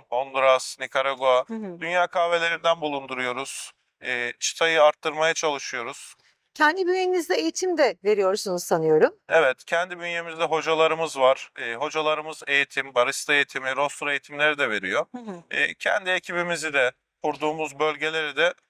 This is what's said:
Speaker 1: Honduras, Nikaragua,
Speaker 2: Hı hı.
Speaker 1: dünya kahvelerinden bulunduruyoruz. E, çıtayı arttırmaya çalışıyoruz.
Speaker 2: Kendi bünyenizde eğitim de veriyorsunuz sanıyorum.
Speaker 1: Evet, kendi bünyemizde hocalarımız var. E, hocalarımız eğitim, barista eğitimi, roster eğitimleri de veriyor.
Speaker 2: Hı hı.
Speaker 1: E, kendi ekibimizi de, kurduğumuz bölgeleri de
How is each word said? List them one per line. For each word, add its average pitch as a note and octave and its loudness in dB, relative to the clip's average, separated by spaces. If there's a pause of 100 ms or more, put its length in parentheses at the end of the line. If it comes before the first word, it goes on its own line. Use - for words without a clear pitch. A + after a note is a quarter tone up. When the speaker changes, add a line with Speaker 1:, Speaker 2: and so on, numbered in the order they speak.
Speaker 1:
Honduras, C3 0
Nikaragua, C3 0
Speaker 2:
Hı A3+ -10
hı. G3 -10
Speaker 1:
dünya F3 0
kahvelerinden E3+ 0
bulunduruyoruz. C3 -6 (320)
E, A#2+ -4
çıtayı D#3+ 2
arttırmaya D#3 2
çalışıyoruz. C3+ -6 (400)
Speaker 2:
Kendi E4+ 2
bünyenizde F#4 0
eğitim E4 -2
de A3 2
veriyorsunuz G3 0
sanıyorum. D#3+ 4 (140)
Speaker 1:
Evet, D3+ 2
kendi F3 -2
bünyemizde E3+ -4
hocalarımız D#3 2
var. C3+ 4
E, A#2 -6
hocalarımız D3+ -4
eğitim, C#3 -2
barista C3 2
eğitimi, C3+ 0
roster C#3+ -2
eğitimleri D3 0
de C#3 0
veriyor. G#2 -2 (100)
Speaker 2:
Hı B3 -12
hı. F#3 -14
Speaker 1:
E, D3+ 0
kendi - -2
ekibimizi F3 -2
de, B2+ 2 (320)
kurduğumuz D3+ -4
bölgeleri D3+ -2
de E3 2 (160)